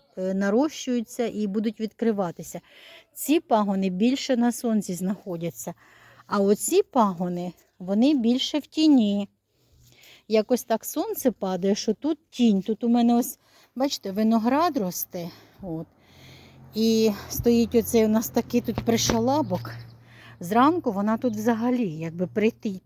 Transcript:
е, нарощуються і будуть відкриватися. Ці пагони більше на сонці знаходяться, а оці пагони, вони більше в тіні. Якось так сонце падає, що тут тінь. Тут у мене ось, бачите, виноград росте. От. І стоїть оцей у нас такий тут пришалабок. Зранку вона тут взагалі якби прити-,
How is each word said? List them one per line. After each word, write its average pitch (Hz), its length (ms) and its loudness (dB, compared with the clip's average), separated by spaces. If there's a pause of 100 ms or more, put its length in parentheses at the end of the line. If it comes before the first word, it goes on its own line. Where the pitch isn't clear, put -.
(160)
е, 190 180 -4
нарощуються 233 920 -2
і 214 200 -4
будуть 214 340 -4
відкриватися. 202 800 -4 (520)
Ці - 280 0
пагони 196 500 0
більше 240 460 0
на 240 160 2
сонці 220 420 -2
знаходяться, 175 800 -6 (520)
а 208 140 -2
оці 208 420 2
пагони, 180 720 -2 (260)
вони 208 360 2
більше 247 440 0
в 277 80 -10
тіні. 220 640 2 (1000)
Якось 214 360 2
так 220 200 -2
сонце 370 460 -2
падає, 190 440 -2
що 208 200 -2
тут 302 240 -4 (120)
тінь. 214 320 2
Тут 220 220 -4
у 240 40 0
мене 233 260 4
ось, 240 240 -2 (360)
бачите, 247 380 -6
виноград 226 640 2
росте. 180 540 -6 (320)
От. 165 240 -8 (880)
І 220 360 2 (180)
стоїть 233 460 2
оцей 226 300 4
у 220 40 4
нас 220 200 2
такий 240 320 -2
тут 226 240 -6
пришалабок. 226 880 0 (680)
Зранку 247 520 2
вона 208 260 0
тут 240 160 -2
взагалі 226 540 0
якби 165 380 -6
прити-, 208 600 -2